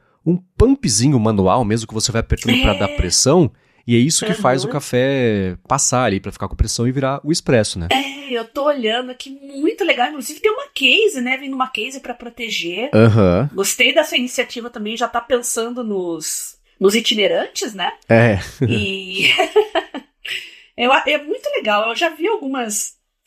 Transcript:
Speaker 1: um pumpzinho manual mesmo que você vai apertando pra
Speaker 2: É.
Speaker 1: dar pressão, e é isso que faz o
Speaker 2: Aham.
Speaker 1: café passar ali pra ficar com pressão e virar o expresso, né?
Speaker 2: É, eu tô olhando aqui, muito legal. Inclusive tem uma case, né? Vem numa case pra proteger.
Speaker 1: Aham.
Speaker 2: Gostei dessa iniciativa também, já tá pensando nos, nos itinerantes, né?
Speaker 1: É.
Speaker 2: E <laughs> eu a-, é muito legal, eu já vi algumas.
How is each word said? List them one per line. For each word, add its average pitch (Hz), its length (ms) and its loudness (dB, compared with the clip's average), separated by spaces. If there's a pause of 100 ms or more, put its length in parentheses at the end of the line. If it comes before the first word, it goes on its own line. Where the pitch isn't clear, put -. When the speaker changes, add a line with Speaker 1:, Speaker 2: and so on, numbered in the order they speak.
(260)
Speaker 1:
um 175 100 4
pumpzinho 151 840 4
manual 107 460 4
mesmo 110 220 -2
que - 80 -12
você 110 180 -2
vai 113 80 0
apertando 240 420 0
pra 214 120 4
Speaker 2:
É. - 40 -2
Speaker 1:
dar 101 100 0
pressão, 135 600 2 (360)
e 120 80 2
é 117 40 6
isso 151 260 2
que 214 100 0
faz 131 300 2
o - 20 -4
Speaker 2:
Aham. 127 60 -6
Speaker 1:
café 123 840 0 (120)
passar 127 360 2
ali 98 140 2
pra 95 140 -8
ficar - 160 -8
com - 80 -12
pressão 117 320 0
e 127 40 0
virar 135 300 -2
o 147 80 -2
expresso, 123 480 0
né? 82 140 -4
Speaker 2:
É, 277 400 -4
eu 233 140 -2
tô 277 180 -6
olhando 254 460 0
aqui, 262 200 -16
muito 277 540 -4
legal. 262 240 2
Inclusive 302 320 -10
tem 427 100 2
uma 539 240 -6
case, 294 460 2
né? 254 160 -2
Vem 277 140 -10
numa 254 180 -2
case 262 320 -8
pra - 140 -10
proteger. 220 800 -8
Speaker 1:
Aham. 107 580 4
Speaker 2:
Gostei 240 420 0
dessa 311 220 2
iniciativa 247 540 -6
também, 220 260 -8
já 240 100 -2
tá 247 140 -4
pensando 240 640 -4
nos, 180 720 -6 (240)
nos 196 140 6
itinerantes, 220 800 0
né? 185 180 -4 (160)
Speaker 1:
É. 113 300 6 (280)
Speaker 2:
E 104 600 -2
<laughs> 403 560 2 (920)
eu 240 160 2
a-, 311 140 4
é 294 160 2
muito 415 320 -8
legal, 214 340 0
eu 233 80 -4
já 330 140 0
vi 311 160 -4
algumas. 262 680 -4 (320)